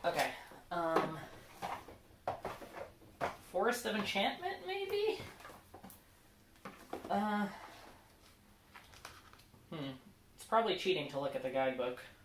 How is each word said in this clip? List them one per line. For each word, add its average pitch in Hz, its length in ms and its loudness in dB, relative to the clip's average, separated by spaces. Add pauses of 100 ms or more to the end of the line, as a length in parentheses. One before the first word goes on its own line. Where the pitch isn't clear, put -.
Okay, 151 260 4 (400)
um, 165 480 2 (2250)
Forest 220 340 4
of 208 100 2
Enchantment, 247 600 2 (100)
maybe? 403 540 2 (1900)
Uh, 208 360 4 (2250)
hmm. 143 220 -4 (440)
It's - 100 -14
probably 220 320 6
cheating 151 340 2
to 139 80 -2
look 135 160 0
at 131 80 -2
the 131 60 0
guidebook. 127 520 2 (240)